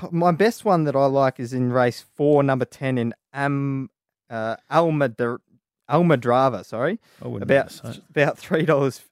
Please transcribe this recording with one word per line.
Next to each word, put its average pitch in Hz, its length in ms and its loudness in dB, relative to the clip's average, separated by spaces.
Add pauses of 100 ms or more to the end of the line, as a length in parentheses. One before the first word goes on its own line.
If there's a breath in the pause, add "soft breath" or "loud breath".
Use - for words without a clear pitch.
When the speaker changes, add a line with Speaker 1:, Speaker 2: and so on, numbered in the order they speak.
(100)
Speaker 1:
my 170 220 2
best 196 320 0
one 180 200 2
that 143 120 -2
I 139 100 4
like 135 320 0
is 123 140 -8
in 127 200 -2
race 123 320 0 (120)
four, 147 260 4
number 135 220 0
ten 131 340 -6
in 117 160 -2 (180)
Am-, 139 560 -4 (400)
uh, 113 280 -8 (140)
Almadr-, 139 680 0 (520)
Almadrava, 131 720 2
sorry. 139 340 -4 (240 soft breath)
Speaker 2:
I 123 60 -12
wouldn't 117 220 -8
Speaker 1:
About, - 340 0
Speaker 2:
know, 117 80 -12
so. - 160 -18
Speaker 1:
about 147 300 0
three 160 260 -2
dollars, 139 480 0